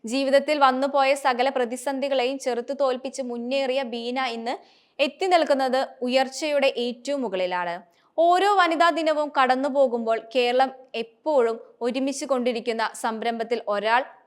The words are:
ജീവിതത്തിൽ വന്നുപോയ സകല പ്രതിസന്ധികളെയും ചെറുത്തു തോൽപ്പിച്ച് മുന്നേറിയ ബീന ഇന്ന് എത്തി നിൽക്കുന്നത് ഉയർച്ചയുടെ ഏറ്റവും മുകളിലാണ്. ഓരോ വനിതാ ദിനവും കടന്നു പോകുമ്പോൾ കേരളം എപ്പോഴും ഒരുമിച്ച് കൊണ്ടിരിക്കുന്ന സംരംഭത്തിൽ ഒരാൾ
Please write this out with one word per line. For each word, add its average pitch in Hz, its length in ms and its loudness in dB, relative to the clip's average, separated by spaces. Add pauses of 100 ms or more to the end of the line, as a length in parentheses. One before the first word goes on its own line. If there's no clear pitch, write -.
ജീവിതത്തിൽ 277 540 2
വന്നുപോയ 269 560 4
സകല 269 340 0
പ്രതിസന്ധികളെയും 269 880 -2
ചെറുത്തു 247 340 -4
തോൽപ്പിച്ച് 262 500 -2
മുന്നേറിയ 254 600 -4
ബീന 240 420 -6
ഇന്ന് 233 320 -6 (420)
എത്തി 311 280 -2
നിൽക്കുന്നത് 269 640 2 (140)
ഉയർച്ചയുടെ 269 760 0
ഏറ്റവും 247 460 -4
മുകളിലാണ്. 180 600 -4 (360)
ഓരോ 359 360 4
വനിതാ 339 360 4
ദിനവും 302 420 -2 (100)
കടന്നു 254 260 2
പോകുമ്പോൾ 233 520 0 (160)
കേരളം 254 360 2 (220)
എപ്പോഴും 226 680 0 (200)
ഒരുമിച്ച് 262 440 -4
കൊണ്ടിരിക്കുന്ന 233 720 -2
സംരംഭത്തിൽ 226 720 -4
ഒരാൾ 214 360 2 (220)